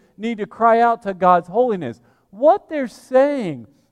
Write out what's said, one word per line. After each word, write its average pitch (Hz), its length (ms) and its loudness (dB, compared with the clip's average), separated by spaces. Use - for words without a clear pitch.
need 220 200 -6
to 208 80 -8
cry 226 340 2
out 233 240 2
to 196 100 -6
God's 180 340 2
holiness?" 185 540 -4
What 302 400 0
they're 285 180 -6
saying 254 800 -2